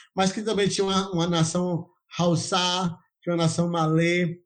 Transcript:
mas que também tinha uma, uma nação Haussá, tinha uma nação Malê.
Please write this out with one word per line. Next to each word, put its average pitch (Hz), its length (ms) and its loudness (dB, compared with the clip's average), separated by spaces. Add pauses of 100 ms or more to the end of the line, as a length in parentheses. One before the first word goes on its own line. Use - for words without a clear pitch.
(140)
mas 190 180 0
que 220 100 -6
também 202 260 0
tinha 196 160 0
uma, 190 280 0
uma 165 140 0
nação 170 640 0 (300)
Haussá, 180 760 0 (280)
tinha 175 120 -2
uma 170 80 0
nação 170 280 0
Malê. 170 760 2